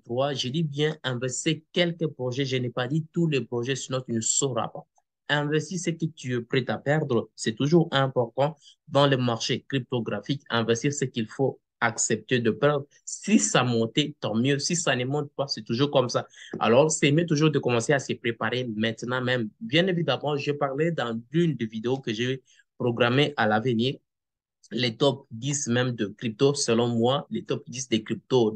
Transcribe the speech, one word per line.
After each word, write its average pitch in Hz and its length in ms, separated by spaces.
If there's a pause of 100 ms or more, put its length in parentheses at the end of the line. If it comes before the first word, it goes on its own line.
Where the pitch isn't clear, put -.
trois. 131 300
Je 127 140
dis 160 140
bien 151 420
investissez 131 680
quelques 170 360
projets. 127 360
Je 131 140
n'ai 123 120
pas 123 160
dit 156 280
tous 170 140
les 139 120
projets, 120 360
sinon 131 300
tu 120 60
ne 113 80
sauras 117 480
pas. - 180 (440)
Investis 151 540
ce 170 60
que 165 160
tu 127 300
es 117 40
prêt 123 280
à 107 100
perdre. 143 580
C'est 110 180
toujours 160 360
important 135 640 (320)
dans 143 180
le 135 120
marché 120 500
cryptographique. 120 800
Investir 117 420
ce 139 140
qu'il 120 240
faut - 320 (200)
accepter 120 600
de 117 100
perdre. 143 360 (180)
Si - 340
ça - 240
monte, 117 360 (220)
tant 107 140
mieux. 135 240
Si 156 160
ça 151 220
ne 123 80
monte 143 320
pas, 139 100
c'est - 160
toujours 131 280
comme 131 180
ça. - 180 (320)
Alors, 131 320
c'est 147 220
mieux 165 140
toujours 156 240
de 143 80
commencer 123 340
à 139 60
se 117 160
préparer 120 600
maintenant 113 460
même. 123 300 (100)
Bien 147 260
évidemment, 151 480
je 143 180
parlais 143 400
dans 117 280 (100)
l'une 165 260
des 117 100
vidéos 117 320
que 123 160
j'ai 123 280 (360)
programmées 123 580
à 113 100
l'avenir, 117 500 (720)
les 117 280
top 139 320
dix 135 380
même 123 240
de 113 160
crypto, 127 440
selon 120 360
moi, 120 420
les 110 120
top 135 260
dix 123 200
des 110 140
cryptos 113 540